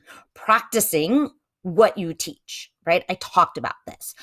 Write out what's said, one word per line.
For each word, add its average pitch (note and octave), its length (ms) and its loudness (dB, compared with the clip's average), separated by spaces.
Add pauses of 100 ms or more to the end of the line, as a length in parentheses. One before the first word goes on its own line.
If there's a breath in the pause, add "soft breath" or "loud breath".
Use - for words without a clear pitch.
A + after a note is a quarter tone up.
(340 loud breath)
practicing A3 960 0 (340)
what F#3 340 4
you E3+ 160 -4
teach, - 580 -14 (140)
right? E3+ 240 2
I F#3 60 -4
talked - 420 0
about A#2+ 180 -8 (120)
this. - 360 -18